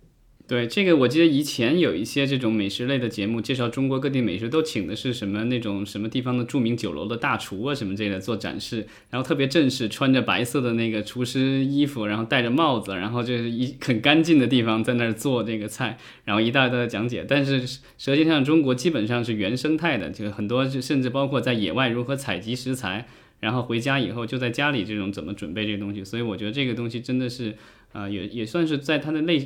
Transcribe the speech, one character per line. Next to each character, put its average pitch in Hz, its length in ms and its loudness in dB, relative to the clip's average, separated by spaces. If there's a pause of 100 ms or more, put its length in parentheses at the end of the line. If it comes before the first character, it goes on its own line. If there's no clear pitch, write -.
(480)
对， 123 180 0
这 196 180 0
个 175 140 6
我 127 100 6
记 143 120 2
得 170 80 8
以 147 160 4
前 135 360 2
有 127 140 4
一 90 100 -2
些 139 220 0
这 139 100 2
种 123 160 2
美 104 160 2
食 123 200 -4
类 139 100 2
的 120 100 0
节 101 200 -4
目， 113 120 0
介 113 140 -2
绍 120 160 0
中 135 180 0
国 131 120 0
各 139 100 0
地 131 100 0
美 101 200 0
食， 117 100 -4
都 156 140 2
请 104 240 -4
的 98 80 -6
是 127 180 -4
什 107 140 -6
么， 104 160 -2
那 123 160 0
种 101 260 -4
什 101 160 -8
么 110 80 -4
地 123 140 -2
方 123 120 -2
的 123 80 0
著 139 160 -2
名 117 160 2
酒 104 160 -4
楼 76 140 -6
的 110 100 -4
大 131 220 -2
厨 101 280 -8
啊 143 100 -2
什 117 100 -4
么 98 100 -4
之 107 60 -4
类 104 80 -2
的 95 100 -2
做 113 160 -4
展 101 240 -6
示， 110 280 -6 (240)
然 123 100 -2
后 131 60 -6
特 160 80 0
别 135 120 2
正 139 220 4
式， 123 180 -2
穿 131 240 2
着 131 120 4
白 98 200 2
色 131 160 0
的 123 140 0
那 117 160 0
个 107 140 -2
厨 123 200 -6
师 135 400 2
衣 139 220 2
服， 117 220 -2
然 104 100 0
后 113 60 0
戴 127 180 2
着 117 80 0
帽 135 300 4
子， 98 160 -6
然 95 160 -2
后 120 100 -2
就 120 160 -2
是 117 140 -2
一， 123 280 -2
很 120 220 0
干 156 220 6
净 160 160 6
的 123 80 6
地 123 160 4
方 113 200 2
在 123 120 0
那 120 80 2
儿 113 100 0
做 120 300 0
这 110 160 -4
个 104 80 -4
菜， 107 320 -6 (240)
然 104 120 -2
后 110 60 4
一 117 80 2
道 131 160 4
一 123 60 2
道 123 60 0
的 120 100 2
讲 117 200 -2
解。 101 200 -4
但 139 180 2
是 131 340 -2 (200)
《舌 139 160 0
尖 156 100 6
上 160 140 4
的 131 60 2
中 156 180 6
国》 127 100 4
基 127 160 0
本 123 160 0
上 120 180 0
是 113 100 -2
原 104 220 0
生 156 220 0
态 156 220 0
的， 80 100 -4
就 104 220 -6
很 104 160 -4
多 127 180 2
就 131 160 -2
甚 135 180 0
至 127 120 0
包 139 160 0
括 135 120 0
在 123 140 0
野 101 180 0
外 127 180 2
如 120 140 0
何 135 120 -4
采 107 240 -4
集 113 160 -6
食 127 200 -4
材， 107 300 -4 (340)
然 110 140 2
后 123 80 2
回 120 180 -2
家 135 200 2
以 107 100 0
后 117 160 -6
就 127 140 -4
在 123 100 -2
家 143 220 0
里 120 120 0
这 104 140 -6
种 101 140 -2
怎 82 120 -6
么 82 80 -8
准 92 220 -8
备 107 140 -2
这 107 60 -2
个 101 40 -4
东 101 160 -6
西， 101 100 -8
所 117 140 -8
以 120 60 -2
我 110 120 -4
觉 104 120 -6
得 107 40 -4
这 135 140 -2
个 123 80 -2
东 117 160 -6
西 120 100 -8
真 127 200 -2
的 127 100 -2
是， 117 260 -6 (380)
呃， 101 180 -8
也， 98 160 -6
也 110 180 -6
算 165 220 0
是 151 100 0
在 143 220 0
它 156 120 -6
的 156 100 -2
内， 165 240 2